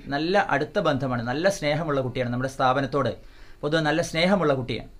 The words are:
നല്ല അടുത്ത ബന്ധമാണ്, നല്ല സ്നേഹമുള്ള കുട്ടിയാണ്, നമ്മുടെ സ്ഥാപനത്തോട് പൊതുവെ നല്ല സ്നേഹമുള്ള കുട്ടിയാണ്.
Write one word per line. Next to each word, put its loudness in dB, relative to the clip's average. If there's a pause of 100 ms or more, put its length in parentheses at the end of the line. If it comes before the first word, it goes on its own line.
നല്ല 0 (120)
അടുത്ത 0
ബന്ധമാണ്, 0
നല്ല -2
സ്നേഹമുള്ള 0
കുട്ടിയാണ്, -2
നമ്മുടെ -2
സ്ഥാപനത്തോട് 2 (480)
പൊതുവെ 0
നല്ല 2
സ്നേഹമുള്ള 2
കുട്ടിയാണ്. -6 (100)